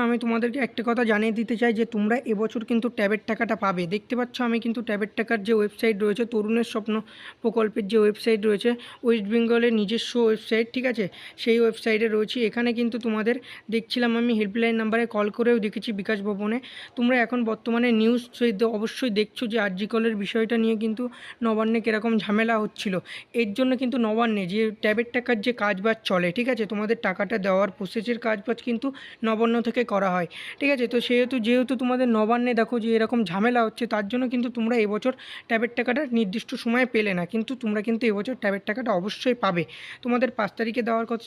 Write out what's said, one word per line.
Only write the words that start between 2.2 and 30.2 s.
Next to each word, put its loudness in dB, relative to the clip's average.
এবছর -2
কিন্তু 2
ট্যাবের 2
টাকাটা 0
পাবে। 0
দেখতে -6
পাচ্ছ, -4
আমি 2
কিন্তু -2
ট্যাবের -2
টাকার 0
যে 2
ওয়েবসাইট 0
রয়েছে, 0
তরুণের 0
স্বপ্ন -2
প্রকল্পের 0
যে 4
ওয়েবসাইট 2
রয়েছে, 2
ওয়েস্ট 2
বেঙ্গলের 4
নিজস্ব -2
ওয়েবসাইট, 0
ঠিক -2
আছে, -2
সেই 4
ওয়েবসাইটে 2
রয়েছি। -2
এখানে 0
কিন্তু 0
তোমাদের 0
দেখছিলাম, 0
আমি 2
হেল্পলাইন 0
নাম্বারে 0
কল 2
করেও 4
দেখেছি -6
বিকাশ -2
ভবনে। -2
তোমরা 2
এখন -2
বর্তমানে 0
নিউজ 4
সেই 2
দে-, 2
অবশ্যই -4
দেখছো -4
যে 0
আরজি -4
কলের 0
বিষয়টা 0
নিয়ে 2
কিন্তু -2
নবান্নে 2
কীরকম 0
ঝামেলা 2
হচ্ছিল। -4
এর -2
জন্য 2
কিন্তু 0
নবান্নে 0
যে 2
ট্যাবের 2
টাকার 0
যে 2
কাজ 2
বাজ 2
চলে, 2
ঠিক -2
আছে, -2
তোমাদের -2
টাকাটা -2
দেওয়ার 2
প্রসেসের -4
কাজ 0
বাজ -2
কিন্তু -2
নবান্ন 2
থেকে 0
করা 2
হয়, 0